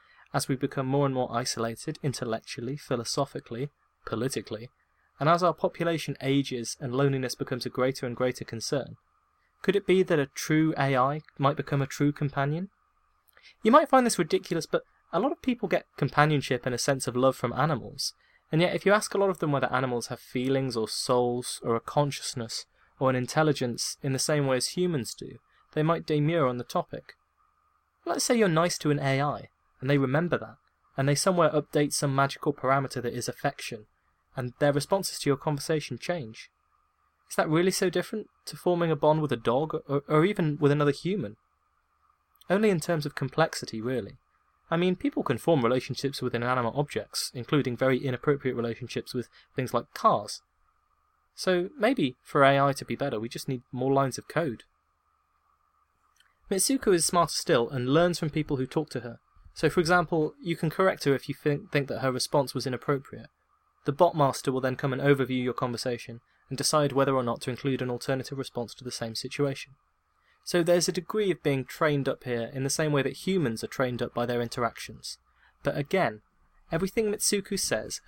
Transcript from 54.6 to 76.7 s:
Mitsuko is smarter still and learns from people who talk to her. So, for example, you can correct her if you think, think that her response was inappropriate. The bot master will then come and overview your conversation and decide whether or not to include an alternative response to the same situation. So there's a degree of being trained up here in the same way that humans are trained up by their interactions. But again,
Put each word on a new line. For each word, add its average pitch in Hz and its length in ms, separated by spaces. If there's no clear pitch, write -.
Mitsuko 208 440
is 165 120
smarter 175 280
still 120 360
and 127 240
learns 170 260
from 160 100
people 151 280
who 131 80
talk 151 240
to 127 100
her. 117 200
So, - 160
for 185 100
example, 165 640
you 170 160
can 165 120
correct - 360
her 139 100
if - 140
you 135 60
think, - 360
think 143 160
that 120 120
her 131 120
response 127 420
was 131 140
inappropriate. 127 600
The 143 80
bot 160 220
master 139 360
will 127 100
then 131 140
come 139 180
and 131 80
overview 131 400
your 123 120
conversation 120 640
and 131 80
decide 147 340
whether 135 240
or 127 80
not 120 180
to - 80
include 127 320
an 127 80
alternative 131 480
response 120 380
to - 80
the 123 80
same 113 240
situation. 135 580
So 180 200
there's 175 260
a 180 40
degree 196 380
of 156 120
being 135 200
trained 143 460
up - 160
here 120 280
in 135 100
the 139 60
same 156 220
way 143 120
that 135 240
humans 151 360
are 110 40
trained 123 340
up 120 120
by 120 120
their 120 160
interactions. - 800
But - 140
again, 143 440